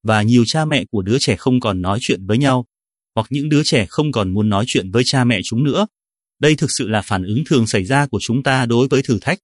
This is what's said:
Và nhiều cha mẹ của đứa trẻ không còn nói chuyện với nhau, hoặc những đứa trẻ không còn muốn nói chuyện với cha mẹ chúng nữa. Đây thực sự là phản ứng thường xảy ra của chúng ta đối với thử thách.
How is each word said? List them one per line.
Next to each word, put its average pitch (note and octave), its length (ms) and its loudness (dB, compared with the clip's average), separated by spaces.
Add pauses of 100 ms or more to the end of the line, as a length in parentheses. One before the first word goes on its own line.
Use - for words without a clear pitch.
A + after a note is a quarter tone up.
Và G#2+ 200 2
nhiều A#2 240 4
cha D#3 180 -2
mẹ D3 260 -2
của G#2 120 -2
đứa G#2+ 160 0
trẻ B2 180 0
không B2+ 240 0
còn G2 220 -2
nói G2 200 -2
chuyện F#2+ 240 -4
với G#2+ 120 2
nhau, C3 280 2 (480)
hoặc A2 160 -2
những C#3+ 180 -4
đứa D3+ 160 2
trẻ B2 240 0
không D3+ 240 -2
còn F#2+ 220 -2
muốn G#2+ 140 2
nói G#2 200 2
chuyện F#2+ 220 -4
với A2+ 160 2
cha C3 180 0
mẹ A#2 200 2
chúng A#2+ 200 -2
nữa. D#3+ 220 0 (540)
Đây D3+ 160 4
thực C#3+ 140 -2
sự A2 180 -4
là G#2+ 140 0
phản F#2+ 220 -4
ứng G#2 220 -2
thường A#2+ 200 2
xảy G2+ 180 -2
ra C3+ 220 0
của G#2 160 -4
chúng B2+ 200 -2
ta C3 240 0
đối A#2 220 2
với C3+ 140 2
thử A2+ 160 0
thách. - 260 -4